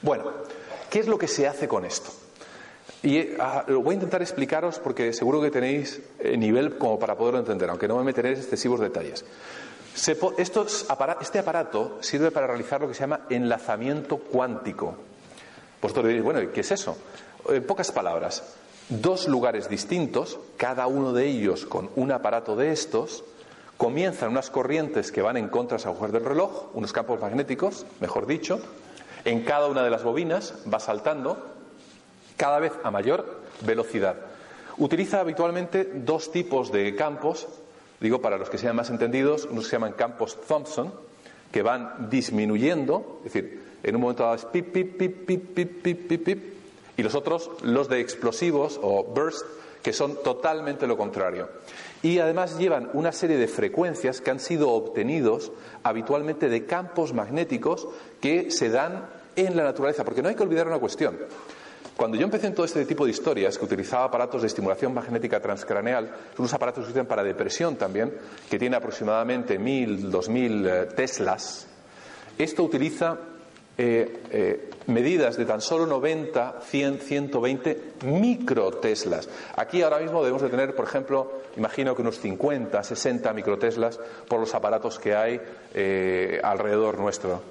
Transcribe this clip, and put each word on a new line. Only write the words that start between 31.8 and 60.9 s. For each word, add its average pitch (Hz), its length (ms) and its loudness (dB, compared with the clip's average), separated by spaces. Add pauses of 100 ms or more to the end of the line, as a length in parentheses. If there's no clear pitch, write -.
cada 147 220 4
vez 156 160 2 (100)
a 110 60 0
mayor 107 500 0 (220)
velocidad. 110 540 2 (600)
Utiliza 165 440 2
habitualmente 175 760 0
dos 147 360 -2
tipos 135 400 0
de 101 240 2
campos, 151 540 -2 (500)
digo, 120 220 2
para 107 160 2
los 98 140 -6
que - 80 -4
sean 117 180 0
más 117 140 -2
entendidos, 131 560 2
unos 113 180 -4
que - 60 -6
se 123 60 0
llaman 110 180 -2
campos 120 520 -2
Thomson, 151 460 -2 (580)
que 107 120 0
van 117 480 -2
disminuyendo, 135 1120 2
es - 80 -10
decir, - 500 -6
en 104 120 0
un 120 80 2
momento 120 220 2
dado 117 100 4
es 113 100 -6
pip, 180 260 -2
pip, 185 280 -2
pip, 185 260 -2
pip, 185 300 -2
pip, 175 280 -2
pip, 175 260 -2
pip, 165 180 0
pip, 196 280 -4 (440)
y 117 40 0
los 107 120 0
otros, 165 360 0 (120)
los 120 260 4
de 127 120 2
explosivos 143 840 0
o 98 220 4
burst, 143 420 -2 (360)
que 117 120 0
son 143 280 0
totalmente 147 640 0
lo 117 120 2
contrario. 95 500 -2 (540)
Y 170 160 4
además 165 400 2
llevan 160 340 2
una 165 200 0
serie 160 260 2
de 117 100 4
frecuencias 131 720 0
que 135 100 -2
han 131 100 -2
sido 147 320 2
obtenidos 113 800 2 (320)
habitualmente 143 680 0
de 113 160 0
campos 175 480 -2
magnéticos 127 720 -2 (320)
que 160 300 2
se 123 180 2
dan 160 400 0 (280)
en 180 200 2
la 160 80 4
naturaleza, 139 400 2
porque 117 160 0
no 156 80 2
hay 226 60 0
que 220 80 0
olvidar 165 240 2
una 165 120 0
cuestión. 120 380 0 (800)